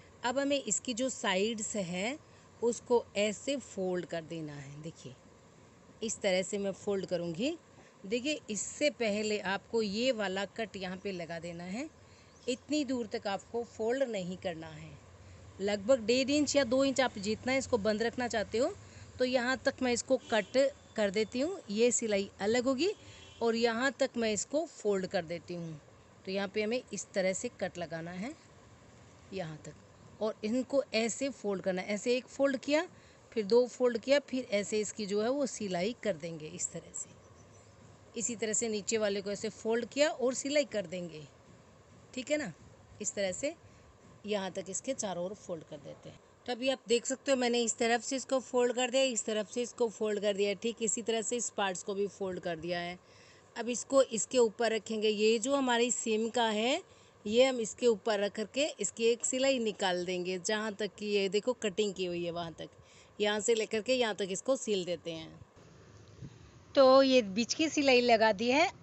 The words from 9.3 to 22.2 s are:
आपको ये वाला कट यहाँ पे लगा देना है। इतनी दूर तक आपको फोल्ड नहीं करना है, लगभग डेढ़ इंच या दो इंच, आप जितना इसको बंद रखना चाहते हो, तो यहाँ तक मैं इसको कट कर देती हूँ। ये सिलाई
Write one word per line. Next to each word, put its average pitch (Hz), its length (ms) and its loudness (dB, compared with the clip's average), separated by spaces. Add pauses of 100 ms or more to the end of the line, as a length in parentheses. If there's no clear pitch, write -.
आपको 196 400 -2
ये 220 320 0
वाला 196 340 -2
कट 208 300 -8
यहाँ 185 200 -8
पे 202 160 -8
लगा 170 280 -8
देना 170 240 -10
है। 233 240 -8 (580)
इतनी 277 380 0
दूर 240 240 -2
तक 226 180 -6
आपको 202 400 -4
फोल्ड 240 380 0
नहीं 185 340 -4
करना 165 300 -6
है, 156 220 -16 (680)
लगभग 202 420 2
डेढ़ 240 280 4
इंच 294 260 4
या 285 100 6
दो 262 200 4
इंच, 269 160 2
आप 254 180 2
जितना 214 360 -2
इसको 254 240 0
बंद 214 240 2
रखना 240 240 -2
चाहते 220 300 -2
हो, 285 140 2 (480)
तो 254 60 2
यहाँ 254 320 2
तक - 240 -2
मैं 247 120 2
इसको 247 240 2 (120)
कट 214 280 2 (380)
कर 208 160 2
देती 214 280 0
हूँ। 302 200 -2 (100)
ये 220 220 4
सिलाई 202 380 0 (120)